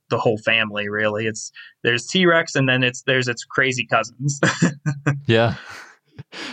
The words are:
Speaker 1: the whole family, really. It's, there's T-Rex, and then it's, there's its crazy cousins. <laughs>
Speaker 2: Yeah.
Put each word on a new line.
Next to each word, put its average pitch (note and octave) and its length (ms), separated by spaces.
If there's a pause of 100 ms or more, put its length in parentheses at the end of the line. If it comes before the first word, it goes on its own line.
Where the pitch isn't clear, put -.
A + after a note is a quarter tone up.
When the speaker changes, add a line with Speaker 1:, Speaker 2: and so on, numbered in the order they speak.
Speaker 1:
the B2 80
whole A2+ 220
family, G#2+ 500
really. G#2+ 380
It's, A2 240 (320)
there's A#2+ 240
T-Rex, E3+ 480
and C3+ 120
then B2+ 160
it's, B2 200
there's C3 240
its A#2 180
crazy B2+ 400
cousins. B2+ 600
<laughs> C3+ 40 (800)
Speaker 2:
Yeah. A2+ 280 (960)